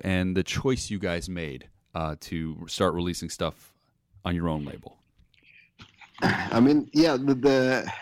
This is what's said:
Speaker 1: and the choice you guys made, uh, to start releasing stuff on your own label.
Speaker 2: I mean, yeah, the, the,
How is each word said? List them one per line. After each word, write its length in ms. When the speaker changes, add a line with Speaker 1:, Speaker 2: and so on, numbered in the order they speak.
Speaker 1:
and 320
the 60
choice 460
you 100
guys 280
made, 400
uh, 280
to 460
start 260
releasing 360
stuff 440
on 120
your 120
own 160
label. 360
Speaker 2:
I 400
mean, 320
yeah, 240
the, 180
the, 560